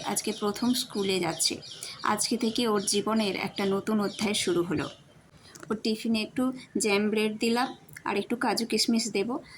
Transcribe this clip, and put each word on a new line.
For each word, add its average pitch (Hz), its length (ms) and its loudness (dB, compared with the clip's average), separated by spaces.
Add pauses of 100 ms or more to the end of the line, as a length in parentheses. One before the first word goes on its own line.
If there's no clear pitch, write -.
আজকে 214 340 -2
প্রথম 214 340 2
স্কুলে 196 460 0
যাচ্ছে। 160 420 0 (420)
আজকে 214 340 0
থেকে 226 300 0
ওর 208 140 2
জীবনের 208 540 0
একটা 196 300 -2
নতুন 196 340 0
অধ্যায় 202 340 0
শুরু 175 300 2
হলো। 151 260 -2 (800)
ওর 214 80 -2
টিফিনে 220 440 0
একটু 254 320 0 (240)
জ্যাম 202 320 4
ব্রেড 214 280 2
দিলাম 233 380 2 (300)
আর 202 120 0
একটু 202 180 -2
কাজু 226 300 0
কিশমিশ 226 460 2
দেব, 226 260 0 (200)